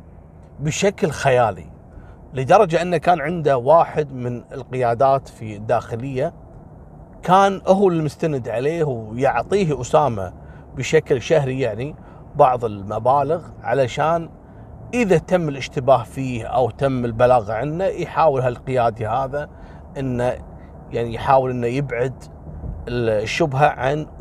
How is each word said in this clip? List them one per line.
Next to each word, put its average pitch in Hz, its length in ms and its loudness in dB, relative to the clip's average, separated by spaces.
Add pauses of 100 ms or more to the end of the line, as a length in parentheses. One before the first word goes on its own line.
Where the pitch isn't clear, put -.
(600)
بشكل 185 500 0
خيالي، 117 600 0 (640)
لدرجة 160 480 4
أنه 175 160 0
كان 170 240 2
عنده 151 360 0
واحد 147 560 2
من 123 380 -6
القيادات 131 760 0
في 107 280 -14
الداخلية 123 800 -4 (920)
كان 196 440 4
هو 190 220 4
المستند 151 600 -2
عليه 147 340 -2
ويعطيه 123 1000 0
أسامة 123 520 0 (420)
بشكل 143 460 2
شهري 135 380 0
يعني 123 360 -4 (400)
بعض 127 300 4
المبالغ، 113 760 0 (200)
علشان 143 640 0 (640)
إذا 202 240 4
تم 170 320 0
الاشتباه 131 540 0
فيه 123 420 -6
أو 123 240 0
تم 131 360 -2
البلاغ 117 460 4
عنه 151 340 -4
يحاول 147 560 2
هالقيادي 117 640 -2
هذا 135 420 -4 (480)
إنه 123 400 -2 (540)
يعني 117 220 -4
يحاول 135 380 2
إنه 120 160 -2
يبعد 123 560 -4 (640)
الشبهة 120 800 0
عن 147 400 -2 (140)